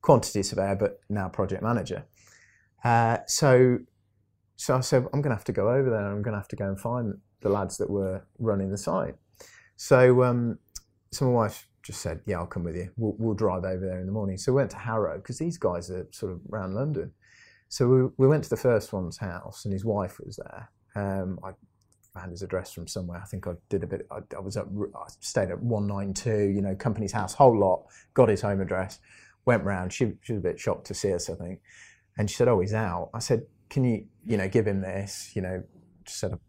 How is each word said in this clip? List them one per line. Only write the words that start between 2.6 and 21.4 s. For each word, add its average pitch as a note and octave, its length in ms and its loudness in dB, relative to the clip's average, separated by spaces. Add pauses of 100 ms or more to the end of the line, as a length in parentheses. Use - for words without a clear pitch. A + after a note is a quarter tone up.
Uh, A#2 340 6 (100)
so, B2+ 500 6 (800)
so - 200 0
I C3 40 2
said, B2+ 340 2
"I'm C#3+ 80 0
gonna C3+ 140 0
have - 100 -10
to A#2 60 -2
go G2 180 2
over C3 220 2
there, G#2+ 80 2
and G2+ 80 -2
I'm G2+ 160 -4
gonna G#2+ 140 -2
have G2 120 -8
to - 60 -8
go G2+ 120 -4
and G2 120 -4
find A#2 340 -4 (280)
the G2+ 80 0
lads G2 280 0
that G2+ 120 -2
were F#2+ 360 -2 (140)
running G2 320 0
the G2+ 80 -4
site." - 340 -4 (640)
So, B2+ 460 8
um, A#2+ 340 2 (540)
so - 140 -2
my B2 60 4
wife A2 360 0 (160)
just - 180 -12
said, D#2+ 240 -6
"Yeah, F#2 140 -4
I'll E2+ 80 -6
come F2 160 -6
with E2 120 -6
you. F2+ 220 -8
We'll, A2 220 -2
we'll A2 160 0
drive F#2 280 0
over F#2 220 -4
there F#2 140 -6
in F#2 80 -6
the G2 40 -4
morning." G2 260 -4
So B2+ 160 0
we - 20 4
went C3+ 160 2
to - 60 -16
Harrow, G#2+ 440 -2
'cause - 160 -12
these E3+ 220 -6
guys F2 320 -2
are F#2 180 -8
sort F#2+ 220 -8
of F2 80 -10 (120)
around F#2+ 220 -6
London. B2 380 -4 (580)
So B2 180 2
we, B2+ 300 6
we C3 100 6
went D3+ 180 4
to - 40 -16
the A2+ 80 0
first A#2 360 2
one's F2+ 260 -6
house, F2+ 460 -10
and G#2 60 -2
his F#2+ 140 -4
wife G2+ 340 -2
was - 180 -14
there. - 340 -16 (240)
Um, F#2+ 480 -4